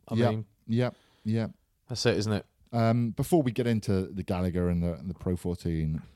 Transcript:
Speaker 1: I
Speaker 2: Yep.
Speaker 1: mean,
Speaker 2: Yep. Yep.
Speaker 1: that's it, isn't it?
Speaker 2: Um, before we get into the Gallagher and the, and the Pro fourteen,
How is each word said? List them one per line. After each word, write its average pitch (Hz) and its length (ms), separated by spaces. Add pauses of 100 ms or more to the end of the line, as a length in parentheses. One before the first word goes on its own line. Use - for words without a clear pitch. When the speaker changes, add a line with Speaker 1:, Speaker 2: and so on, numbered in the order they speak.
Speaker 1:
I 117 60
Speaker 2:
Yep. 117 160
Speaker 1:
mean, 110 140 (220)
Speaker 2:
Yep. 117 300 (280)
Yep. 110 260 (380)
Speaker 1:
that's - 180
it, 104 100
isn't 107 160
it? 101 140 (260)
Speaker 2:
Um, 117 380
before 156 320
we 127 100
get 117 140
into 104 400
the 92 160
Gallagher 90 480
and 87 120
the, 87 120
and 78 160
the 80 40
Pro 90 220
fourteen, 80 640 (160)